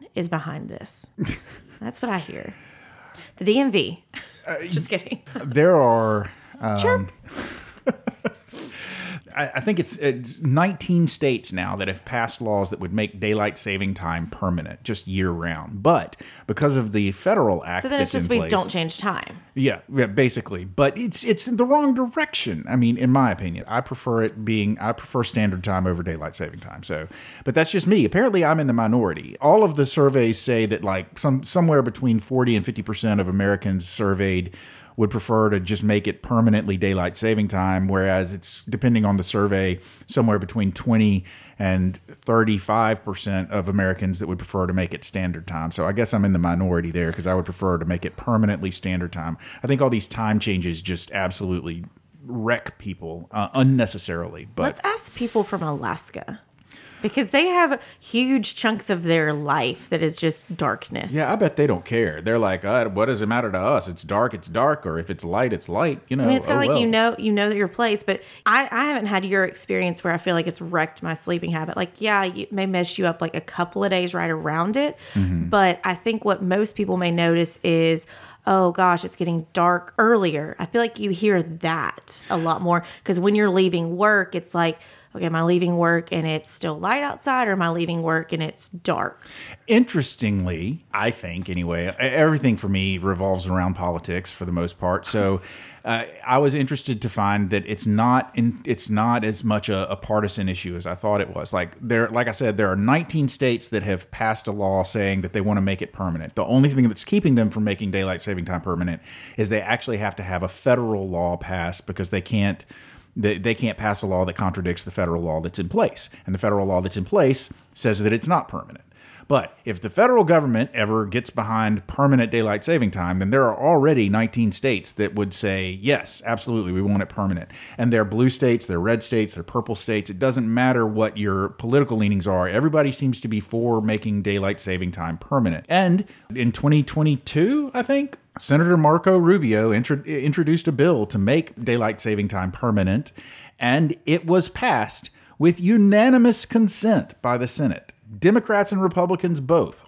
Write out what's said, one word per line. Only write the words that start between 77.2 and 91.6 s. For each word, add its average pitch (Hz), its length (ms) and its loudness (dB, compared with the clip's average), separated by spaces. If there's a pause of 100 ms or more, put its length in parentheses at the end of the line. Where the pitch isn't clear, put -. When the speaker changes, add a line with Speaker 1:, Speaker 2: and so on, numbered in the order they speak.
Speaker 1:
is, 165 440 2 (400)
"Oh 190 260 4
gosh, 180 320 2
it's - 120 -12
getting 165 360 -2
dark 175 460 2
earlier." 185 600 2
I 165 80 -4
feel 233 140 0
like 233 180 -2
you 208 120 -4
hear 185 320 2
that 165 800 -6 (100)
a 196 60 0
lot 165 260 0
more, 175 220 2 (200)
'cause 180 160 0
when 202 140 4
you're 214 160 4
leaving 175 460 2
work, 202 380 2
it's - 200 -8
like, 165 240 0 (360)
"Okay, 185 120 -6
am 165 100 -2
I 165 60 0
leaving 175 340 2
work 170 360 2
and 160 140 -2
it's 156 240 -4
still 156 280 -6
light 226 240 -2
outside, 262 460 -2
or 196 40 2
am 190 100 0
I 170 80 2
leaving 170 320 -2
work 160 300 -2
and 165 100 -4
it's - 280 -10
dark?" - 560 -4 (600)
Speaker 2:
Interestingly, 101 1000 -2 (100)
I 110 160 0
think 90 380 -10
anyway, 87 400 -2